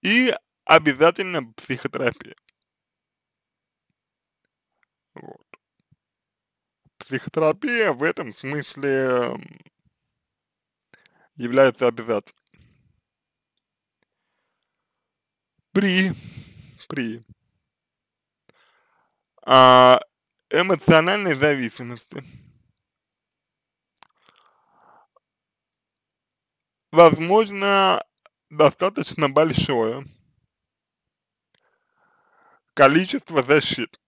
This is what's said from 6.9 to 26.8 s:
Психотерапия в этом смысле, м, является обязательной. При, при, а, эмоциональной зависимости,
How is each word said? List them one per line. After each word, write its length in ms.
Психотерапия 920
в 100
этом 320
смысле, 560
м, 720
является 520
обязательной. 500
При, 400
при, 360
а, 560
эмоциональной 840
зависимости, 880